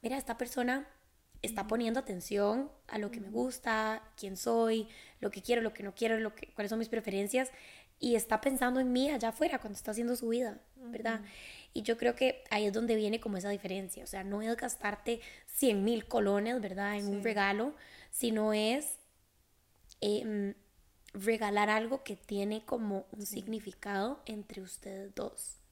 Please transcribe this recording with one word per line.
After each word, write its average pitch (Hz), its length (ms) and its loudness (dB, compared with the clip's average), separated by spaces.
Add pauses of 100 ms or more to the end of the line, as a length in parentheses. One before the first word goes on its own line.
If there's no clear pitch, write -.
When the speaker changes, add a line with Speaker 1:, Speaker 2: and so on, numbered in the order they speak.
Speaker 1:
mira, 240 140 -2
esta 240 220 -6
persona 247 480 0 (560)
está 220 200 -4
Speaker 2:
Ujú. 214 60 -4
Speaker 1:
poniendo 233 320 2
atención 208 720 0 (180)
a 220 100 -4
lo 208 140 -2
que 233 80 -8
me 196 80 -10
Speaker 2:
Ujú. 214 60 -10
Speaker 1:
gusta, 226 680 0 (140)
quién 190 200 -8
soy, 226 520 4 (320)
lo 202 100 -2
que 196 120 -10
quiero, 240 200 4
lo 220 100 0
que - 120 -10
no 196 100 -8
quiero, 226 240 2
lo 220 160 -2
que, - 200 -14
cuáles 208 160 -2
son 220 100 0
mis 226 80 -2
preferencias, 220 640 0 (500)
y 240 160 4
está 214 240 2
pensando 254 400 2
en 254 120 4
mí 262 180 4
allá 233 180 0
afuera 294 320 2
cuando 208 160 -8
está - 160 -6
haciendo 233 240 0
su 233 120 -2
vida, 233 300 0 (180)
¿verdad? 226 440 -4
Speaker 2:
Ujú. 202 80 -12 (460)
Speaker 1:
Y - 80 -4
yo 226 140 2
creo 240 200 2
que 262 340 2
ahí 214 160 2
es 202 60 2
donde 226 240 2
viene 214 240 2
como 202 160 -2
esa 196 140 -2
diferencia, 196 520 -4
o - 60 -12
sea, 196 160 -6
no 202 180 -2
es 233 140 0
gastarte 233 640 -2 (260)
cien 208 380 4
mil 226 220 2
colones, 208 540 2
¿verdad? 202 360 -2
En 202 100 -2
un 202 120 0
Speaker 2:
Sí. 196 40 -4
Speaker 1:
regalo, 208 520 2 (360)
sino 214 420 2
es, 226 460 0 (1000)
em, 208 540 0 (580)
regalar 208 580 2
algo 226 340 2
que 202 120 -8
tiene 208 480 -2
como 202 480 -2
un 214 140 -10
Speaker 2:
Sí. 202 100 -6
Speaker 1:
significado 208 920 -4
entre 208 360 -10
ustedes 196 520 -12
dos. - 460 -8 (120)